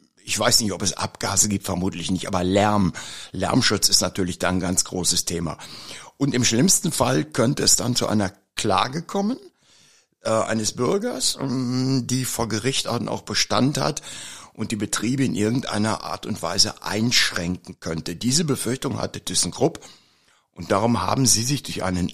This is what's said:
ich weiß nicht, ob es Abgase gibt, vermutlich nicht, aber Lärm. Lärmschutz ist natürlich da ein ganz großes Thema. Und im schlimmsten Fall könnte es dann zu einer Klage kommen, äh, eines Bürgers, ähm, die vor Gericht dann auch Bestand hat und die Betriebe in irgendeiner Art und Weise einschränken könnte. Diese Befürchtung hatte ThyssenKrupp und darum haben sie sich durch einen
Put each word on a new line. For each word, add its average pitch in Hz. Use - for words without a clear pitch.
ich -
weiß 117
nicht, 104
ob 98
es 95
Abgase 101
gibt, 98
vermutlich 90
nicht, 92
aber 90
Lärm. 98
Lärmschutz 98
ist -
natürlich 90
da 90
ein 92
ganz 90
großes 90
Thema. 82
Und 143
im 120
schlimmsten 147
Fall 131
könnte 131
es -
dann 123
zu 117
einer 104
Klage 113
kommen, 202
äh, 113
eines 110
Bürgers, 196
ähm, 131
die 127
vor 117
Gericht 113
dann 117
auch -
Bestand 123
hat 147
und 107
die 113
Betriebe 135
in 110
irgendeiner 107
Art -
und -
Weise 98
einschränken 92
könnte. 82
Diese 127
Befürchtung 127
hatte -
ThyssenKrupp -
und 90
darum 107
haben 107
sie 113
sich 135
durch -
einen 90